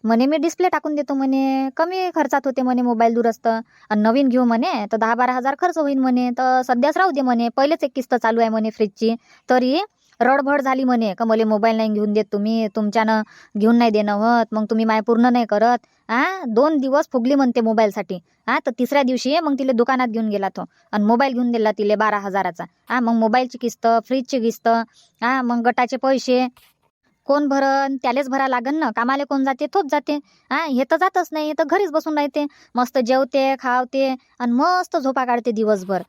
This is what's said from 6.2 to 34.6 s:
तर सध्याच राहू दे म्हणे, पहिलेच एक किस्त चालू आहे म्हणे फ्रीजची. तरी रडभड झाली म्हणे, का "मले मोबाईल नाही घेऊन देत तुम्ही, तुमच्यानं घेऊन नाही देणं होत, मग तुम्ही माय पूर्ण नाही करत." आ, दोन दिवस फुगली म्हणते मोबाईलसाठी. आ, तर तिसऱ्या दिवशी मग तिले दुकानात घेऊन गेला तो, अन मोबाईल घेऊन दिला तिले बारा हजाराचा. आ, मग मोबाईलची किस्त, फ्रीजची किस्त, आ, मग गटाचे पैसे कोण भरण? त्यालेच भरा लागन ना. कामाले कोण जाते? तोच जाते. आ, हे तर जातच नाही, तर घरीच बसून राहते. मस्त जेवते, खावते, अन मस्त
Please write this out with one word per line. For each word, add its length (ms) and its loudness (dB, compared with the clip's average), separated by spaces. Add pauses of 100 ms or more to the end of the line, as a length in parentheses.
तर 380 0
सध्याच 300 0
राहू 140 2
दे 100 -6
म्हणे, 280 0
पहिलेच 340 0
एक 120 -2
किस्त 200 -2
चालू 240 0
आहे 100 2
म्हणे 200 -2
फ्रीजची. 460 -2 (340)
तरी 320 2 (400)
रडभड 400 2
झाली 220 -2
म्हणे, 300 0
का 120 -4
"मले 180 2
मोबाईल 340 2
नाही 120 0
घेऊन 240 -2
देत 200 0
तुम्ही, 340 -2
तुमच्यानं 540 0 (360)
घेऊन 180 4
नाही 160 4
देणं 220 0
होत, 380 2
मग 180 -2
तुम्ही 160 0
माय 160 2
पूर्ण 240 2
नाही 200 2
करत." 680 -2
आ, 120 0 (240)
दोन 300 2
दिवस 360 0
फुगली 220 0
म्हणते 260 2
मोबाईलसाठी. 580 0 (280)
आ, 180 0
तर 140 -2
तिसऱ्या 240 0
दिवशी 360 0
मग 200 -2
तिले 120 -2
दुकानात 360 0
घेऊन 220 -4
गेला 200 -2
तो, 160 -10 (260)
अन 120 0
मोबाईल 300 2
घेऊन 180 0
दिला 200 2
तिले 240 0
बारा 240 0
हजाराचा. 440 -4 (260)
आ, 100 0
मग 140 0
मोबाईलची 440 0
किस्त, 300 -4 (200)
फ्रीजची 320 -2
किस्त, 280 -2 (540)
आ, 200 -2
मग 240 -2
गटाचे 320 0
पैसे 500 0 (800)
कोण 220 0
भरण? 480 0
त्यालेच 340 -4
भरा 180 -2
लागन 280 -2
ना. 200 -2
कामाले 280 -2
कोण 200 -2
जाते? 220 -2
तोच 260 -2
जाते. 280 -2 (300)
आ, 60 -2 (100)
हे 260 0
तर 40 2
जातच 360 0
नाही, 280 -4
तर 40 2
घरीच 280 0
बसून 260 -2
राहते. 280 -2 (300)
मस्त 220 -2
जेवते, 600 0
खावते, 560 -2 (240)
अन 120 -2
मस्त 460 0